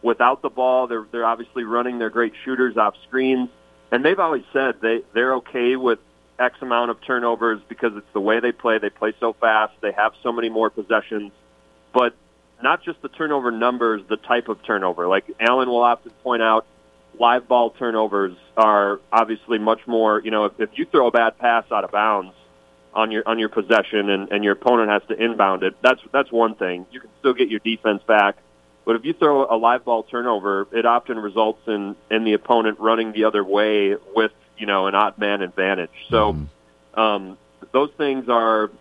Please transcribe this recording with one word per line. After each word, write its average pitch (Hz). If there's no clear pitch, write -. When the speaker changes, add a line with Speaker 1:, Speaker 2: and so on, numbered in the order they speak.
Speaker 1:
without 120
the 139
ball. 127
They're, 113
they're 117
obviously 117
running 120
their 113
great 117
shooters 127
off 107
screens. 131
And 123
they've 185
always 160
said 135
they, 113
they're 127
okay 123
with 123
X 123
amount 120
of 113
turnovers 117
because -
it's -
the 104
way 110
they 120
play. 113
They 104
play 110
so 117
fast. 110
They 104
have 104
so 120
many 117
more 110
possessions. 107
But 123
not 147
just 170
the 139
turnover 143
numbers, 117
the 107
type 120
of 101
turnover. 90
Like, 95
Allen 123
will 120
often 117
point 120
out, 110
live 120
ball 120
turnovers 104
are 101
obviously 113
much 110
more, 110
you 107
know, 107
if, 101
if 107
you 151
throw 135
a 117
bad 113
pass 117
out 101
of -
bounds 104
on 110
your, 110
on 113
your 110
possession 104
and, 98
and 104
your 101
opponent 113
has 104
to 110
inbound 104
it, 95
that's, 127
that's 135
one 117
thing. 90
You 131
can -
still 131
get 123
your 107
defense 110
back. 101
But 113
if 113
you 160
throw 143
a 113
live 117
ball 113
turnover, 101
it 95
often 120
results 110
in, 101
in 110
the 107
opponent 110
running 110
the 107
other 104
way 101
with, 110
you 110
know, 98
an 98
odd 101
man 104
advantage. 92
So, 107
Speaker 2:
Mm-hmm. -
Speaker 1:
um, 101
those 143
things 135
are 113